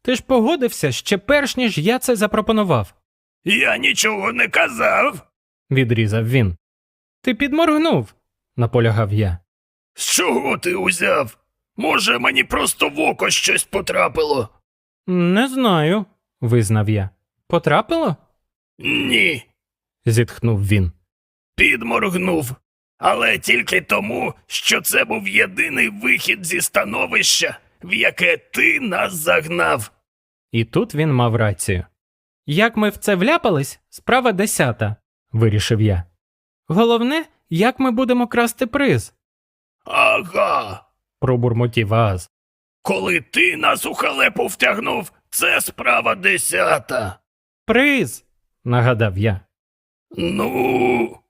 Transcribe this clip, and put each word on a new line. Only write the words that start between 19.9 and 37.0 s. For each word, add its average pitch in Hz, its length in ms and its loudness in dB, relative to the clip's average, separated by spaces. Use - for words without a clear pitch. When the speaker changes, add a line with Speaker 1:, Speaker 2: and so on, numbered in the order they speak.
Speaker 1:
зітхнув 113 640 0
він. 92 240 2
Speaker 2:
«Підморгнув. 185 1000 0
Але 220 400 0
тільки 196 440 0
тому, 208 520 -4
що - 340 -2
це - 240 0
був 220 220 -6
єдиний 226 640 0
вихід 208 560 -4
зі 214 160 -4
становища, - 1000 -2
в 180 100 -6
яке 170 440 0
ти - 420 -2
нас 202 340 -4
загнав». 165 760 -2
Speaker 1:
І 113 140 0
тут 202 300 -2
він 151 180 0
мав 120 220 2
рацію. 104 500 -2
«Як 208 320 0
ми 208 120 2
в 202 80 -8
це 208 180 0
вляпались, 190 640 0
справа 240 420 0
десята», 143 640 0
вирішив 107 500 2
я. 95 220 2
«Головне, 233 580 2